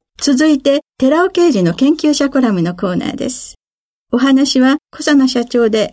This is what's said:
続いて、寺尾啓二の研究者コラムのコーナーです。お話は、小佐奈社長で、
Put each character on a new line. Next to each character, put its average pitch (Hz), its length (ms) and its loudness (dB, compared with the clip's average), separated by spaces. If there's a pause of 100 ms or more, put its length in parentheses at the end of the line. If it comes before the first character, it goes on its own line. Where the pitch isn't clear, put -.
(180)
続 285 300 2
い 294 100 2
て、 277 220 0 (160)
寺 302 280 2
尾 381 60 0
啓 349 220 2
二 196 100 0
の 170 120 0
研 285 200 2
究 302 200 -2
者 277 160 -2
コ 277 100 0
ラ 247 100 2
ム 180 120 0
の 175 120 -4
コ 180 160 -4
ー 180 60 -2
ナ - 140 -4
ー - 60 -8
で - 120 -6
す。 - 280 -12 (540)
お 240 60 -2
話 269 440 2
は、 262 180 2 (120)
小 - 80 -20
佐 311 100 -4
奈 269 220 2
社 240 140 -2
長 233 240 0
で、 214 240 -2